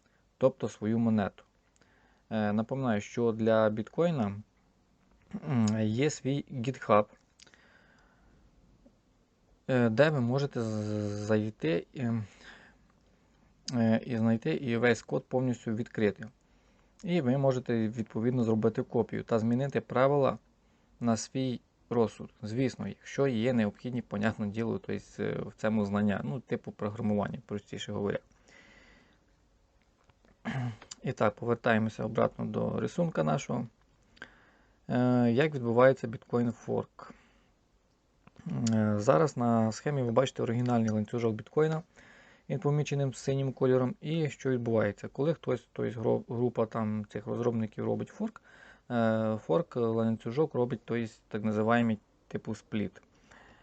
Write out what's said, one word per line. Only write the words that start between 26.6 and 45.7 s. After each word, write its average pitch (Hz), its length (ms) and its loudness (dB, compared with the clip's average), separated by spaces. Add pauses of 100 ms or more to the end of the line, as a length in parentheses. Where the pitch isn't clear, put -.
програмування, 107 760 -2
простіше 104 460 -10
говоря. 104 260 -2 (2250)
<clears throat> 123 280 -4 (300)
І 139 100 -2
так, 110 220 2
повертаємося 113 720 0
обратно 113 400 0
до 113 360 -2
рисунка 165 440 -2
нашого. 139 420 -2 (1200)
Е, 123 440 4
як 147 220 2
відбувається 123 520 4
біткоін 120 460 -2
форк? - 600 -6 (1600)
Е, 107 280 2
зараз 143 380 4
на 117 360 2
схемі 143 300 -4
ви 117 100 -2
бачите 127 300 2
оригінальний 120 480 2
ланцюжок 110 440 0
біткоїна, 156 480 -2 (680)
він 143 80 -2
поміченим 139 560 0
синім 135 380 -2
кольором. 127 480 2
І 156 280 -2
що - 220 -4
відбувається? 113 580 0
Коли 147 260 -2
хтось, - 380 -6